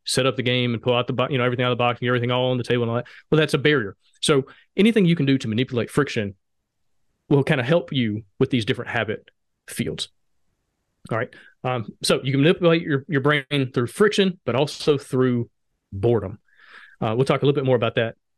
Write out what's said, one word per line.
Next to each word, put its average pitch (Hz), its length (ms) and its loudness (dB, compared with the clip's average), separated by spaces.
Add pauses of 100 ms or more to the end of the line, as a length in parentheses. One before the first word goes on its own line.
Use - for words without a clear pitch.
set 131 220 0
up 123 100 0
the 123 80 -2
game 123 300 0
and 113 80 -6
pull 127 120 2
out 123 140 0
the 135 40 -4
bo-, 123 160 -2
you 139 100 -2
know, 123 60 2
everything 123 200 0
out 123 80 2
of 117 60 -4
the 123 40 0
box 120 160 0
and - 40 -8
get 123 60 -2
everything 123 220 0
all 127 220 0
on 127 60 -2
the 120 60 -4
table 123 200 0
and 113 60 -2
all 120 60 -2
that, 120 100 -6 (220)
well, 156 100 2
that's 156 160 0
a 151 40 2
barrier. 123 380 0 (240)
So 139 260 2 (300)
anything 214 300 4
you 170 100 4
can 143 100 0
do 135 120 4
to 113 100 -6
manipulate 117 420 -2
friction 110 460 -2 (920)
will 143 140 4
kinda 135 220 0
help 170 280 0
you 113 320 -2 (140)
with 131 120 2
these 120 140 0
different - 260 -4
habit 110 380 -4 (380)
fields. - 420 -8 (1000)
All 110 80 -2
right. 123 160 -8 (300)
Um, 127 280 -6 (100)
so 147 200 0
you 131 80 -6
can 139 120 2
manipulate 170 400 2
your, 139 260 -4
your 139 120 0
brain 143 240 0 (300)
through 123 140 0
friction, 190 560 0
but 113 100 -2
also 143 440 0
through 127 520 -2 (420)
boredom. 104 460 0 (640)
Uh, 113 160 -2
we'll 131 80 2
talk 139 180 0
a 135 40 2
little 143 120 2
bit 135 60 -2
more 131 120 4
about 117 200 0
that 113 200 -2 (220)